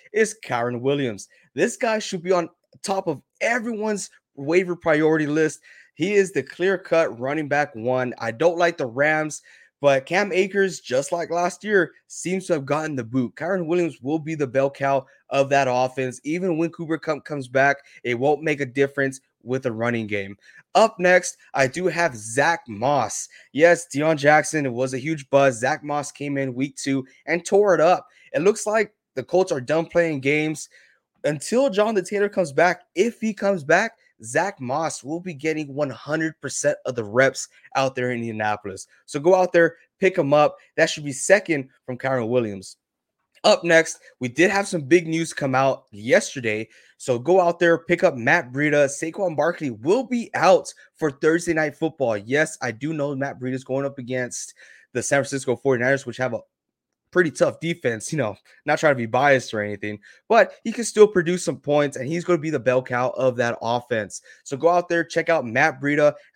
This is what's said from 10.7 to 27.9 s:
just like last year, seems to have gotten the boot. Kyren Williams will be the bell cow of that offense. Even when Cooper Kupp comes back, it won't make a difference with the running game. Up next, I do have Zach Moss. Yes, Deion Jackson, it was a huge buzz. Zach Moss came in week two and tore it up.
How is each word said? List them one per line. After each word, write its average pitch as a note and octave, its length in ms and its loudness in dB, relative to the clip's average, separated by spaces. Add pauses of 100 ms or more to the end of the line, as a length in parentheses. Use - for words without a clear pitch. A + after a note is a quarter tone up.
just C3+ 320 -2
like E3+ 200 -4
last F3 340 -4
year, G3 280 2 (140)
seems F3+ 400 -6
to F3+ 60 0
have D3+ 120 -2
gotten D3+ 300 -4
the B2+ 80 -4
boot. A#2 320 -2
Kyren F3 320 -4
Williams E3+ 340 -2
will D3+ 200 -4
be D#3 160 -8
the D3 100 -2
bell C3+ 240 0
cow C#3 360 -2 (240)
of C#3 180 2
that C#3 200 4
offense. B2+ 540 -2
Even F3 340 -2
when E3 140 0
Cooper D#3+ 280 -6
Kupp D3+ 260 -6
comes C#3 240 -8
back, C3+ 300 2 (260)
it A#2+ 120 -2
won't C#3 280 0
make D3+ 160 -2
a C#3 60 -4
difference C3+ 540 -2 (220)
with C3 220 -4
the B2 80 -2
running A2+ 340 -2
game. G2+ 300 -6 (400)
Up G#3 240 4
next, F3+ 360 2 (180)
I C3+ 120 2
do E3+ 200 -2
have E3 280 -2
Zach B2 540 0
Moss. A#2 600 -2 (240)
Yes, D#3+ 400 4
Deion D3+ 240 2
Jackson, D3 500 2
it B2+ 60 -4
was B2+ 220 -4
a C3+ 40 -6
huge C#3+ 320 -8
buzz. C#3 280 4
Zach B2+ 240 -2
Moss D3 300 -6
came C#3+ 260 -6
in C3+ 160 -4
week C3+ 220 -6
two C3+ 280 -4 (220)
and E3+ 180 -4
tore G3+ 300 4
it D#3 60 4
up. E3+ 260 4 (260)